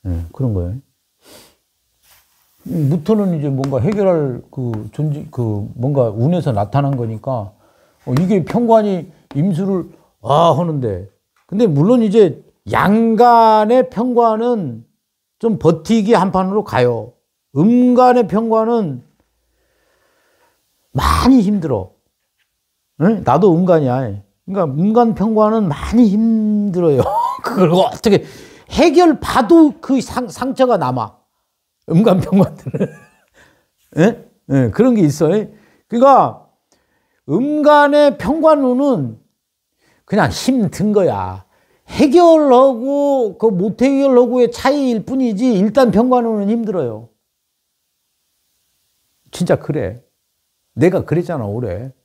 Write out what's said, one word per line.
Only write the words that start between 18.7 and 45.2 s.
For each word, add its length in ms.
많이 500
힘들어. 500
응? 240
나도 300
음간이야. 680
그러니까 360
음간 340
편관은 520
많이 420
힘들어요. 920
<laughs> 200
그걸 280
어떻게 520
해결 500
봐도 640
그 200
상-, 280
상처가 480
남아. 400
음간 320
편관들은. 640
<laughs> 560
예? 280
예, 220
그런 240
게 60
있어. 280
그러니까 600
음간의 880
편관운은 1040
그냥 240
힘든 600
거야. 540
해결하고 1500
그 120
못 320
해결하고의 720
차이일 540
뿐이지 480